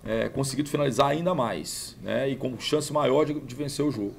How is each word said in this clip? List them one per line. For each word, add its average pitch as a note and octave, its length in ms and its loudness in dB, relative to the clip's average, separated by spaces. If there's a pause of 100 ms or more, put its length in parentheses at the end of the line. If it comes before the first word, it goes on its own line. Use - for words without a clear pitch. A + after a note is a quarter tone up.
é, A2+ 240 0
conseguido C#3 400 -2
finalizar C#3 400 4
ainda E3+ 260 2
mais, - 680 -4
né? A#2 260 0
E C3 80 0
com B2+ 220 -4
chance D3 340 0
maior C#3+ 320 4
de, D3 140 -2
de A#2+ 160 -10
vencer C#3+ 300 -2
o D3 60 4
jogo. G#2 280 -2